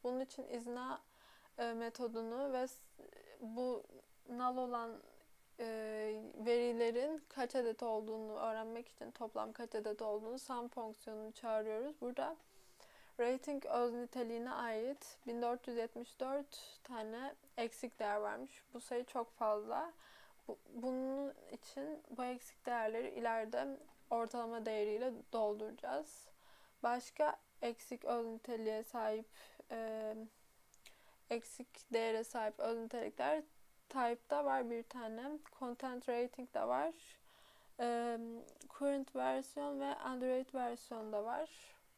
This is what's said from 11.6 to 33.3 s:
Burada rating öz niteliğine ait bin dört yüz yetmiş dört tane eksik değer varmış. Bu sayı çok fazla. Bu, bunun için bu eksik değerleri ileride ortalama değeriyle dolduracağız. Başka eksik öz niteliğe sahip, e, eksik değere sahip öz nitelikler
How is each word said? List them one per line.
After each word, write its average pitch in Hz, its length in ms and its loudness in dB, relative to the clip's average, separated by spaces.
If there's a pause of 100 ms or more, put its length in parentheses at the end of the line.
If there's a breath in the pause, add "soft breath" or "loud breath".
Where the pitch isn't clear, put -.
Burada 262 360 0 (840 loud breath)
rating 262 460 2
öz 240 280 4
niteliğine 240 580 -2
ait 240 760 -2
bin 240 160 0
dört 240 260 2
yüz 240 80 -2
yetmiş 233 440 -4
dört 277 640 -2
tane 233 500 -4 (220)
eksik 233 420 -4
değer 208 180 4
varmış. 214 480 -2 (100)
Bu 240 60 -8
sayı 247 240 0
çok 240 280 -2
fazla. 226 600 2 (560 loud breath)
Bu, - 100 -8 (160)
bunun 262 600 0 (180)
için 294 580 -6
bu 247 140 -4
eksik - 420 -6
değerleri 233 440 2
ileride 233 680 0 (320)
ortalama 233 560 0
değeriyle 214 460 2 (200)
dolduracağız. 220 960 0 (540 loud breath)
Başka 254 540 4 (260)
eksik 240 420 -4
öz 233 220 2
niteliğe 226 560 -2
sahip, 220 440 0 (440 loud breath)
e, 220 440 -2 (1160 loud breath)
eksik - 640 -6
değere 226 320 4
sahip 220 360 0
öz 233 180 4
nitelikler 262 640 2 (460)